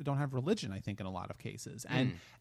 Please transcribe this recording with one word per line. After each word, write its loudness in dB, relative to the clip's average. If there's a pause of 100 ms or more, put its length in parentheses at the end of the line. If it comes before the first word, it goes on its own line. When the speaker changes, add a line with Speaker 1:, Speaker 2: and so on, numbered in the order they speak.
Speaker 1:
don't 2
have 2
religion, 2
I -4
think, -2
in -4
a -2
lot -4
of -10
cases. -8
And, 4
Speaker 2:
Mm. -2 (260)